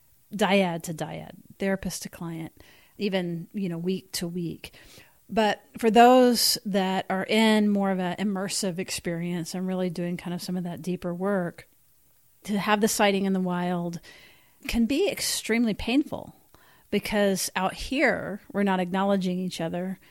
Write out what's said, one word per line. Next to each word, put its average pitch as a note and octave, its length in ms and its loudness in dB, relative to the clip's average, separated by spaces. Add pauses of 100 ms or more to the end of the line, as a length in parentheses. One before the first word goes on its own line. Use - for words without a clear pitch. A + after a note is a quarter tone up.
(340)
dyad F#3+ 480 2
to - 120 -8
dyad, D#3+ 360 -10 (300)
therapist G3 420 -2
to - 60 -10
client, E3 440 -10 (460)
even, F3+ 540 -2
you G3 160 -4
know, E3+ 100 -4
week F3+ 340 -4
to - 160 -6
week. E3+ 440 -8 (560)
But G#3 340 0 (160)
for A3+ 120 2
those B3 720 8
that F#3+ 460 0
are F#3+ 140 -2
in G#3+ 440 4
more G3 220 2
of F#3+ 80 0
an F3+ 180 -2
immersive F#3+ 600 -4
experience F3 760 -4
and F#3 120 -4
really F#3 240 -2
doing F3 260 -4
kind F3 180 -8
of F3 80 -6
some F3+ 140 -4
of F3+ 80 -4
that F3 180 -8
deeper F3+ 320 -4
work, F3+ 540 -4 (760)
to G3+ 140 -2
have G#3 220 2
the G#3+ 80 4
sighting G3 360 2
in G3 80 2
the F#3+ 80 0
wild F3 600 -2 (680)
can A#3 180 2
be D#4 240 2
extremely - 640 0
painful, - 600 -2 (560)
because G3+ 640 0
out F#3+ 180 -2
here, G#3 680 -2 (120)
we're G3+ 100 0
not F#3+ 180 2
acknowledging F#3 580 0
each F#3 220 -6
other. F3 380 -6 (120)